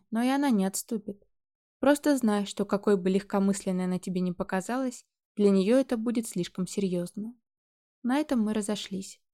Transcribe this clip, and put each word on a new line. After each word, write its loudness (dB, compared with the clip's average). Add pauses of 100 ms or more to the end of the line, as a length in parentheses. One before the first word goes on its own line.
(100)
но -2
и 2
она 2
не 4
отступит. -6 (520)
Просто 4
знай, 2
что -4
какой 2
бы 0
легкомысленной 0
она -2
тебе -6
ни -2
показалась, -6 (320)
для 6
неё 4
это 0
будет -2
слишком -4
серьёзно». -4 (680)
На 0
этом 0
мы 0
разошлись. -6 (120)